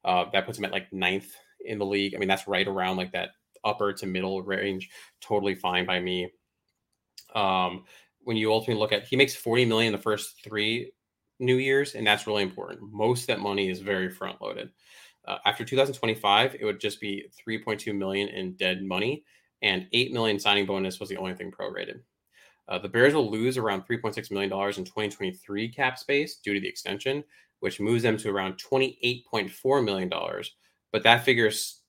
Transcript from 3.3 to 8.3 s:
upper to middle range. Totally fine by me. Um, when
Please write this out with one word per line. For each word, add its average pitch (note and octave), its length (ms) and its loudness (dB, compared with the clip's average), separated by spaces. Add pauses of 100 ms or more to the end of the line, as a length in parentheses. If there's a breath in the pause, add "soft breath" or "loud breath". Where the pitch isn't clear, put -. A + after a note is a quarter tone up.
upper G#2 300 -2
to G2 140 -8
middle F#2 360 -2
range. G2 480 -4 (300 loud breath)
Totally G2+ 340 0
fine F2+ 320 0
by F#2 140 0
me. F#2 320 -4 (1040)
Um, F#2 480 2 (380 loud breath)
when A#2 140 -2